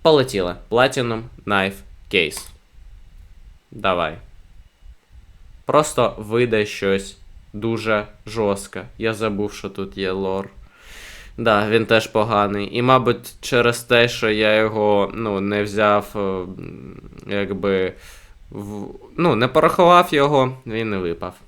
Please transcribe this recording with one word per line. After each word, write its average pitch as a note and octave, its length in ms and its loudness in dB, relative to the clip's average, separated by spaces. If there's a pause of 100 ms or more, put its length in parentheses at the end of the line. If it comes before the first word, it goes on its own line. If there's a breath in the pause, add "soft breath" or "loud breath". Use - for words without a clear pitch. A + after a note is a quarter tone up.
Полетіли. A2 540 2 (140)
Platinum A#2+ 520 0 (240)
Knife G2 280 0 (400)
Case. E2+ 340 0 (1200)
Давай. F2 460 -4 (1500)
Просто C#3+ 520 2
вийде A2 480 0
щось G2 520 -4 (360)
дуже G#2+ 540 -2 (180)
жорстке. G2+ 580 -2 (140)
Я A2+ 160 -2
забув, G#2 400 -4
що - 160 -10
тут F#2+ 280 -10
є F#2+ 140 -4
лор. F#2+ 380 -4 (880 loud breath)
Да, G#2+ 320 2
він A2+ 160 4
теж A2 220 2
поганий. G2+ 720 0
І, A#2+ 40 0
мабуть, B2 600 2
через A#2+ 380 0
те, A#2+ 300 4
що A#2 200 -2
я G#2+ 260 2
його, G#2 580 2
ну, G#2 280 -4
не G#2 220 -2
взяв, G#2 420 2 (100)
е, F#2+ 300 -4 (840)
якби... F#2+ 680 -2 (580 loud breath)
в... G2+ 340 -10 (320)
Ну, E3 180 2
не A#2+ 120 0
порахував F3 640 4
його, C#3 540 2
він A2+ 240 -4
не G2 80 -2
випав. F2 360 -6 (140)